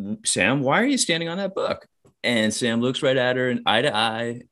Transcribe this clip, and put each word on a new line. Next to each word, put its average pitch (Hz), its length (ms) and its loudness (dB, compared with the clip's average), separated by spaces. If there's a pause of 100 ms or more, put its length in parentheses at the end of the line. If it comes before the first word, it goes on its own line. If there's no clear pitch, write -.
(240)
"Sam, 117 360 2
why 143 200 2
are 240 60 2
you 277 120 2
standing 165 300 -2
on 170 100 -6
that 196 180 -6
book?" - 320 -4 (340)
And 110 320 2
Sam 117 260 0
looks 131 220 -2
right 135 140 2
at 127 200 2
her 127 140 0
and 120 160 -2
eye 110 160 4
to 139 140 0
eye, 117 560 -2